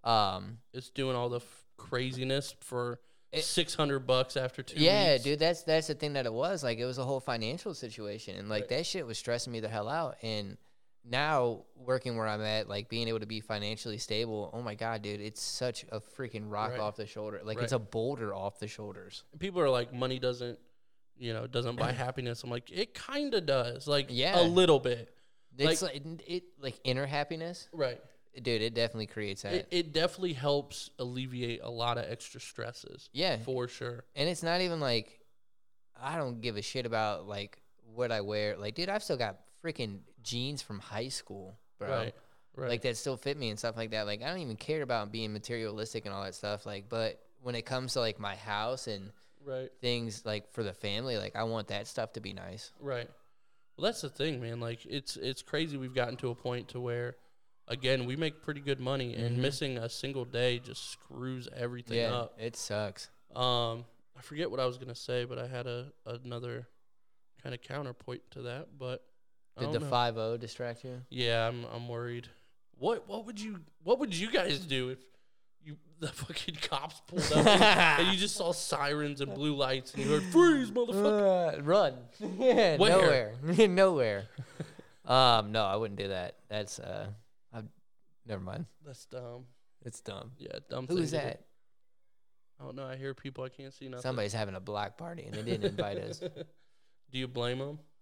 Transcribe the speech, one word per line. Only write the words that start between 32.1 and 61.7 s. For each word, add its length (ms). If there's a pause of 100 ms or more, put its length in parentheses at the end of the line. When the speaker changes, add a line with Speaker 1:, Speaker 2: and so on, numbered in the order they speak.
Speaker 2:
stresses. 760
Speaker 1:
Yeah. 240
Speaker 2:
For 280
sure. 380 (100)
Speaker 1:
And 140
it's 140
not 180
even 200
like, 400 (800)
I 200
don't 240
give 160
a 40
shit 220
about, 420
like, 360 (320)
what 180
I 80
wear. 380
Like, 160
dude, 160
I've 120
still 140
got 220 (260)
freaking 360 (220)
jeans 380
from 200
high 280
school, 500 (200)
bro. 100
Speaker 2:
Right, 260 (400)
right. 140
Speaker 1:
Like, 140
that 160
still 180
fit 220
me 100
and 100
stuff 200
like 140
that. 140
Like, 160
I 60
don't 120
even 160
care 260
about 280
being 220
materialistic 720
and 100
all 100
that 100
stuff. 320
Like, 240
but 280 (220)
when 140
it 80
comes 320
to, 60
like, 200
my 160
house 500
and 260 (300)
Speaker 2:
Right. 280 (100)
Speaker 1:
things, 460
like, 260
for 100
the 120
family, 420
like, 200
I 80
want 240
that 180
stuff 280
to 60
be 140
nice. 460
Speaker 2:
Right. 280 (680)
Well, 80
that's 160
the 80
thing, 320
man. 180
Like, 240
it's, 320
it's 240
crazy 380
we've 160
gotten 240
to 120
a 40
point 360
to 100
where, 360 (520)
again, 380
we 100
make 260
pretty 180
good 200
money, 340
and 180
Speaker 1:
Mm-hmm. 100
Speaker 2:
missing 360
a 100
single 360
day 340
just 320
screws 640
everything 440